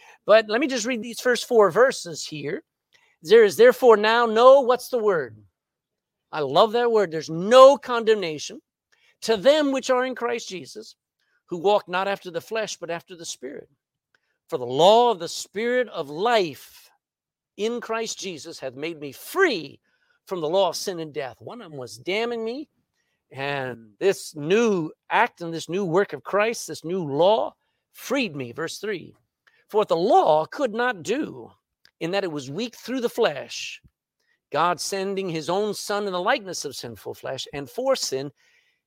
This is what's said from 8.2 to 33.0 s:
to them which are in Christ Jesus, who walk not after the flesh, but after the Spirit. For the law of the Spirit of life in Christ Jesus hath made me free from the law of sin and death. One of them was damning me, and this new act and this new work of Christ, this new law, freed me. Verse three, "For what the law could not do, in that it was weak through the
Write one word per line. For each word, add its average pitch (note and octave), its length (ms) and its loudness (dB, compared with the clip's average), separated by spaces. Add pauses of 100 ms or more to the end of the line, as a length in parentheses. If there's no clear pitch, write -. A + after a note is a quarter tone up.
to A3 160 0
them C#4 340 4
which C4+ 180 -2
are B3+ 160 2
in C4 80 -6
Christ A#3+ 340 -6
Jesus, F#3 480 -16 (520)
who F3+ 100 -8
walk G3 300 2
not F#3 200 -4
after F#3+ 220 -6
the E3 120 -8
flesh, A3 360 -8
but E3 140 -10
after E3+ 240 -12
the E3 100 -18
Spirit. - 440 -14 (760)
For D#3 120 -6
the B2+ 60 -8
law G3 440 6
of G#3+ 80 0
the E3 100 -10
Spirit A#3+ 600 -4
of D#3 220 -8
life F#3 800 -2 (640)
in A3+ 240 -4
Christ A3+ 380 -6
Jesus E3 400 -14
hath C3 160 -12
made D#3 240 -10
me C#3+ 120 -10
free A3 680 -4 (480)
from F3+ 140 -8
the D3+ 80 -2
law F#3 200 2
of D3 60 -6
sin F3+ 240 -8
and D#3 120 -10
death. C3 300 -10
One G#3 200 -16
of F3 100 -18
them C#3+ 80 -14
was A2+ 180 -14
damning A3+ 480 -4
me, B3+ 240 -10 (600)
and B2+ 640 -8
this - 380 -2
new F3 560 0 (180)
act G3+ 320 -2
and E3 100 -10
this D#3+ 160 -10
new F#3 160 -4
work F3+ 300 0
of C#3 100 -12
Christ, G#3+ 440 -4
this D3+ 160 -12
new F3 200 -6
law, E3+ 520 0 (380)
freed A3+ 420 -4
me. B2+ 160 -10
Verse D#3 260 -8
three, G3+ 380 -10 (520)
"For G3+ 100 -4
what G#3 100 4
the F3+ 80 0
law E3+ 500 4
could B3 300 -4
not A#3 260 -4
do, F3 500 -6 (500)
in E3 100 -4
that G3 140 0
it E3+ 60 -4
was C#3 200 -8
weak A3 240 -6
through B3+ 240 -8
the A#3 100 -2